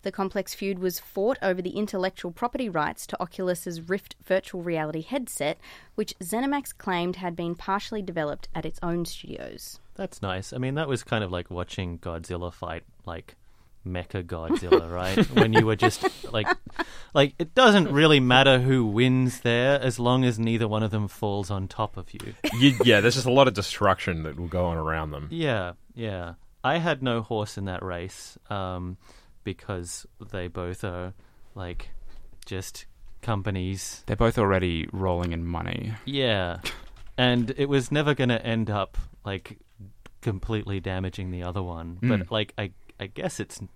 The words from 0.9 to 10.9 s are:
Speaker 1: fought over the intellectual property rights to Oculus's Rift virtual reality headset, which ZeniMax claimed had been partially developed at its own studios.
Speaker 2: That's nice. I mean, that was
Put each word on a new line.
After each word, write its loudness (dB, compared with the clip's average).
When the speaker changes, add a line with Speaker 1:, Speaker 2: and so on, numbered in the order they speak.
Speaker 1:
fought -2
over 0
the -4
intellectual -4
property -4
rights -4
to -8
Oculus's -4
Rift -4
virtual 0
reality -2
headset, -4
which -4
ZeniMax -2
claimed 0
had -6
been -4
partially -4
developed -4
at -4
its -6
own 0
studios. -12
Speaker 2:
That's -10
nice. -4
I -8
mean, -2
that -2
was -2